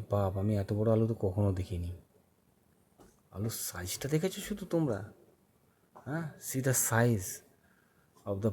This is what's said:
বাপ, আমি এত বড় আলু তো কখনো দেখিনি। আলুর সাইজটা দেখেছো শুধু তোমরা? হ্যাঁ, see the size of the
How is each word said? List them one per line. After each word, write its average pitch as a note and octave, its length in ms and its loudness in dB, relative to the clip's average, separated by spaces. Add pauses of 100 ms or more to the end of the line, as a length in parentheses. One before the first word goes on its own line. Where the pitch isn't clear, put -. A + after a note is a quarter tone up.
বাপ, G2 280 2
আমি G#2 200 2
এত G2 160 0
বড় G#2+ 180 2
আলু A2 160 6
তো A2+ 60 0
কখনো G2+ 400 2
দেখিনি। F2+ 440 -4 (1300)
আলুর G#2+ 180 -4
সাইজটা - 600 -6
দেখেছো F#3 320 -2
শুধু G3+ 240 -8
তোমরা? B2+ 460 0 (960)
হ্যাঁ, D3+ 260 -6 (200)
see C3 100 -2
the C3 120 2
size A2+ 560 2 (960)
of G2+ 160 -2
the G#2+ 120 2